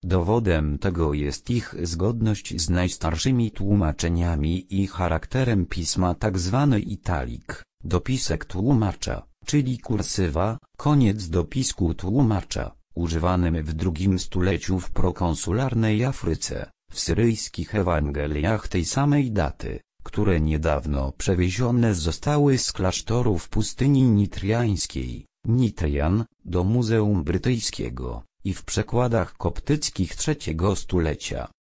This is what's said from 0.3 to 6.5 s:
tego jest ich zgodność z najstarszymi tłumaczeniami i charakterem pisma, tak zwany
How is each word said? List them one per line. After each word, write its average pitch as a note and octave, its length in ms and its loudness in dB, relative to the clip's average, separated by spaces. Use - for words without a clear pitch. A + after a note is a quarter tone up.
tego E2 360 0
jest D2 360 -4
ich A#2+ 320 -4
zgodność G2 800 -2
z E2 100 0
najstarszymi F2+ 800 0
tłumaczeniami E2+ 1300 0
i G2 40 0
charakterem F#2+ 800 0
pisma, F2 480 0
tak F#2+ 240 0
zwany A2 420 2